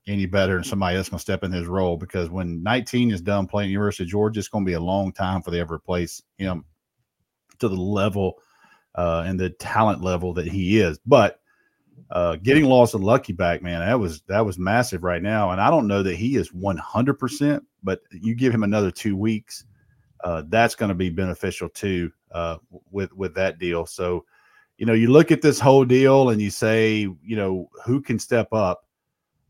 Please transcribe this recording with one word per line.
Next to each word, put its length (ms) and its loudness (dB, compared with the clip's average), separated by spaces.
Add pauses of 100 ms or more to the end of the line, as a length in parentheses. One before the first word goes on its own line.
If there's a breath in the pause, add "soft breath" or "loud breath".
any 200 -2
better 300 0
and 80 -4
somebody 320 -2
else 120 -4
gonna 100 -8
step 240 -6
in 80 -4
his 160 -4
role, 300 -2
because 340 -6
when 320 -6
nineteen 480 0
is 100 -2
done 280 -2
playing 220 -2
University 340 -2
of 60 -8
Georgia, 280 0
it's 100 -6
gonna 160 -4
be 100 -2
a 60 -4
long 300 -2
time 300 -4
before 100 -10
they 100 -2
ever 140 -6
replace 480 -6 (140)
him 280 -6 (920)
to 100 -2
the 60 -4
level, 640 -2 (580 soft breath)
uh, 320 -2
and 140 -2
the 100 -2
talent 520 -2
level 320 -4
that 120 -4
he 320 0
is. 260 0
But, 360 4 (720)
uh, 240 0
getting 280 4
Lawson 380 6
Lucky 300 2
back, 280 0
man, 200 -6
that 180 0
was, 300 -6
that 180 0
was 100 -6
massive 460 -2
right 180 -2
now. 300 -2
And 100 -2
I 80 2
don't 200 2
know 160 0
that 100 -2
he 220 -2
is 160 -2
one 260 -4
hundred 400 -2
percent, 460 -2 (180)
but 180 -2 (100)
you 240 -4
give 200 2
him 80 2
another 280 2
two 260 -4
weeks, 480 -6 (600)
uh, 240 -4
that's 260 2
gonna 200 -2
be 160 -2
beneficial 580 -6
too, 420 -4 (220)
uh, 240 -6 (140)
w-, 200 -20
with, 240 -6
with 200 -8
that 240 -2
deal. 260 -4
So, 400 -6 (540 soft breath)
you 80 -6
know, 80 4
you 160 4
look 200 8
at 120 2
this 180 4
whole 240 8
deal 460 6
and 100 2
you 100 -2
say, 500 2 (220)
you 140 -8
know, 320 -2 (160)
who 160 0
can 180 -4
step 340 -2
up? 340 0 (640)